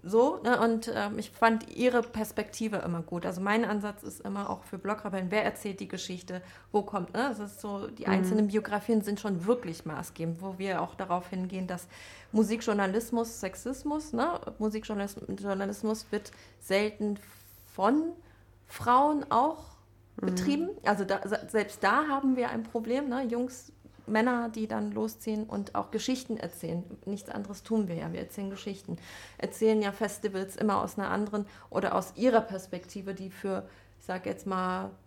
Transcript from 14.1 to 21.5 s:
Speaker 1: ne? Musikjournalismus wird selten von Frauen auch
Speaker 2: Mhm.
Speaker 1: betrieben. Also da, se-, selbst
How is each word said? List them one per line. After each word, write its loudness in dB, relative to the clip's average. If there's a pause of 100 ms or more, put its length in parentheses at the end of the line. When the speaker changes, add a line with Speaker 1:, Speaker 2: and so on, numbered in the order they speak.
Speaker 1:
ne? 0 (180)
Musikjournalismus -2
wird -4 (300)
selten 2 (560)
von 4 (540)
Frauen 6
auch 4 (560)
Speaker 2:
Mhm. -2
Speaker 1:
betrieben. 2 (160)
Also 4
da, 0
se-, -2
selbst 0